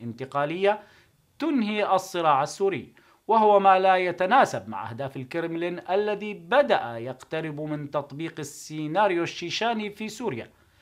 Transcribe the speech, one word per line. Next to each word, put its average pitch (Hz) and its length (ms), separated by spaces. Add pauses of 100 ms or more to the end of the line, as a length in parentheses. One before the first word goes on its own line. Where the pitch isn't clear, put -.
انتقالية 147 800 (580)
تنهي 214 560
الصراع 160 480
السوري، 170 500 (360)
وهو 214 320
ما 190 180
لا 190 180
يتناسب 180 720
مع 107 220
أهداف 131 260
الكرملين 165 640 (100)
الذي 208 440
بدأ 170 640
يقترب 151 640
من 147 300
تطبيق 147 480
السيناريو 160 840
الشيشاني 214 680
في 214 180
سوريا. 170 420 (320)